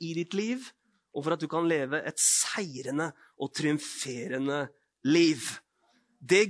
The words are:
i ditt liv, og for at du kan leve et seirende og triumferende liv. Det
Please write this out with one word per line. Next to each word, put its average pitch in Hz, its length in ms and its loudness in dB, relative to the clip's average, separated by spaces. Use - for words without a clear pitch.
i 165 140 -6
ditt 170 200 -4
liv, 240 280 -4
og 143 100 -6
for 160 80 2
at 160 80 -2
du 156 80 -4
kan 165 200 0
leve 147 360 0
et - 160 -6
seirende 147 880 0
og 139 140 -6
triumferende 139 1080 -2
liv. 156 400 4
Det 190 320 4